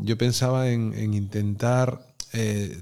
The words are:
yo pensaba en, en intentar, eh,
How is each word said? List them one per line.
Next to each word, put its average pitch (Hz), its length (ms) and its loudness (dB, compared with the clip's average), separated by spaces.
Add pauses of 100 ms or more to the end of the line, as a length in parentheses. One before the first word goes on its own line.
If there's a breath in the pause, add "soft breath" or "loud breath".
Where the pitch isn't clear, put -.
yo 110 120 0
pensaba 127 540 2
en, 113 240 0
en 107 200 -2
intentar, 104 840 0 (320)
eh, 104 500 -2